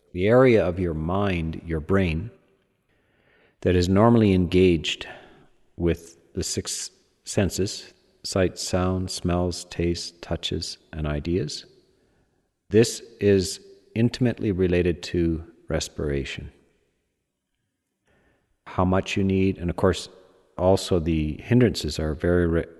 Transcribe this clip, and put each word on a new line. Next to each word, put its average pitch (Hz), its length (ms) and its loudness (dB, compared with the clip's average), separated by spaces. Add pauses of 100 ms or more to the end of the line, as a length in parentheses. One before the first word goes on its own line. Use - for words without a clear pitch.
(120)
the 92 160 0
area 120 360 6
of 87 140 -2
your 87 160 -2
mind, 85 720 -4
your 80 140 -4
brain, 92 500 -2 (1300)
that 90 160 2
is 87 100 2
normally 107 460 4
engaged 90 760 2 (720)
with 85 400 -4 (160)
the 90 100 -6
six - 480 -8 (340)
senses, - 680 -4 (300)
sight, 92 360 -2
sound, 92 520 -2
smells, 90 560 -4
taste, - 560 -6
touches, - 560 -8 (140)
and 78 140 -6
ideas, 82 600 -4 (1040)
this 113 320 4 (180)
is 98 400 2 (340)
intimately 113 580 0
related 87 500 0
to 82 420 -2 (240)
respiration. 73 840 -6 (2250)
How 92 200 -2
much 95 320 0
you 98 60 0
need, 95 340 2
and 90 100 -4
of 85 80 -4
course, - 320 0 (480)
also 95 420 2
the 78 440 -2
hindrances 107 560 2
are 78 160 -2
very 87 320 2
re-, 82 180 0 (160)